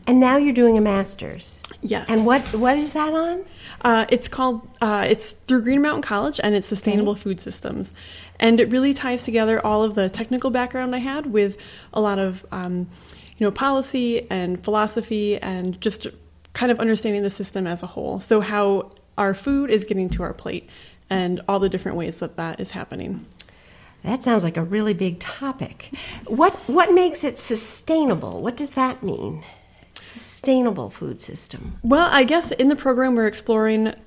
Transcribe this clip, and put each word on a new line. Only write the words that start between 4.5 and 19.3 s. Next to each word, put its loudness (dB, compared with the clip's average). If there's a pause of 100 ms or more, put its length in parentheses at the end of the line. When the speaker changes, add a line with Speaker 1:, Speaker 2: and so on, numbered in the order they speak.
Speaker 2:
uh, 0
it's 0 (160)
through 4
Green 2
Mountain 0
College, -2
and 2
it's 0
sustainable 0
Speaker 1:
Okay. -12
Speaker 2:
food -6
systems. -10 (440)
And 6
it 4
really 2
ties -4
together 0
all 2
of 0
the 2
technical -2
background -2
I -4
had -6
with 2 (380)
a -2
lot 0
of, -4
um, -6 (520)
you 2
know, 2
policy -2
and -4
philosophy 0
and -6
just -4 (480)
kind 2
of 2
understanding 0
the -2
system -6
as -6
a -12
whole. -8
So 2
how 0 (260)
our 2